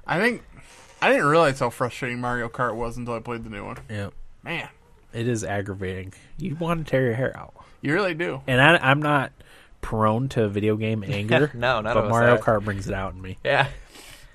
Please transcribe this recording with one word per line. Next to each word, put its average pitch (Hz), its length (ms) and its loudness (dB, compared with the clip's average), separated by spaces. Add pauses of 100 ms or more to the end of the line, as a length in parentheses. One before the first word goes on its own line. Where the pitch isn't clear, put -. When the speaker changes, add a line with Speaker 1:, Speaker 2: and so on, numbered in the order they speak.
Speaker 1:
I 156 140 0
think 226 220 0 (600)
I 175 80 4
didn't 247 160 4
realize 147 320 4
how 120 120 0
frustrating 123 500 -4
Mario 123 280 -2
Kart 117 280 -2
was 117 200 -6
until 120 180 -6
I 113 60 -6
played 117 220 -8
the 113 80 -12
new 101 140 -10
one. 113 140 -10 (120)
Speaker 2:
Yeah. 101 200 -6 (340)
Speaker 1:
Man. 147 240 -8 (440)
Speaker 2:
It 117 160 -4
is 113 160 0
aggravating. 95 680 -6 (260)
You 165 180 -6
wanna 170 280 -2
tear 131 200 2
your 120 100 2
hair 123 220 -4
out. - 180 -16 (260)
Speaker 1:
You 139 140 -2
really 185 200 0
do. 156 320 -4
Speaker 2:
And 127 140 2
I, 156 160 8
I'm 139 260 4
not 147 300 2 (480)
prone 110 500 2
to 113 180 2
video 104 280 0
game 110 280 -2
Speaker 3:
<laughs> - 20 -8
Speaker 2:
anger, 104 480 2
Speaker 3:
No, 120 260 0
none 107 140 -2
Speaker 2:
but - 20 4
Speaker 3:
of 110 100 4
us 104 40 -2
Speaker 2:
Mario 120 240 6
Speaker 3:
are. 117 40 4
Speaker 2:
Kart 107 260 2
brings 101 220 -4
it 101 80 -4
out 95 200 -6
in 92 80 -14
me. 92 220 -12
Speaker 3:
Yeah. 135 240 2 (680)